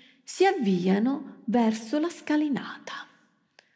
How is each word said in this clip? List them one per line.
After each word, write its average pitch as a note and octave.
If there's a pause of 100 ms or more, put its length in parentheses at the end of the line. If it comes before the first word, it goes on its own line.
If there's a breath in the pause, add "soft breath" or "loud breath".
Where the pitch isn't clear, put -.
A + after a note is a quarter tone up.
(240 loud breath)
si -
avviano A3+
verso A3+
la E4
scalinata. - (840 soft breath)